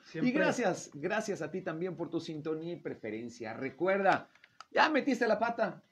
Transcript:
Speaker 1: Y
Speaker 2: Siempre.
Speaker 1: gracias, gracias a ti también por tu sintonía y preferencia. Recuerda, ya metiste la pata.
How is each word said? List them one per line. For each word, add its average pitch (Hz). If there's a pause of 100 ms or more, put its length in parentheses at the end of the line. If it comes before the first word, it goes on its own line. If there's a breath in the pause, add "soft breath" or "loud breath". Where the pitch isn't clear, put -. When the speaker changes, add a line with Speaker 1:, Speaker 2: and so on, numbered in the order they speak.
Speaker 1:
Y -
Speaker 2:
Siempre. 233
Speaker 1:
gracias, 254
gracias 180
a 151
ti 185
también 165
por 165
tu 165
sintonía 160
y -
preferencia. 117
Recuerda, 175 (420 loud breath)
ya 311
metiste 254
la 214
pata. 220